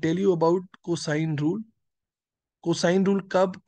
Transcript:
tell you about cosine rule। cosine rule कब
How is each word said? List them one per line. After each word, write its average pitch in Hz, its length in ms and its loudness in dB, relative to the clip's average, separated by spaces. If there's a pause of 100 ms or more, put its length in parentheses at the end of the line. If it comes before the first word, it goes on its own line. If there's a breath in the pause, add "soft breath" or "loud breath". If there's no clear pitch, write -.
tell 165 140 0
you 196 180 2
about 170 260 2 (260)
cosine 160 520 -2
rule। 175 200 -2 (1000)
cosine 175 440 0
rule 196 140 0 (100)
कब 185 360 0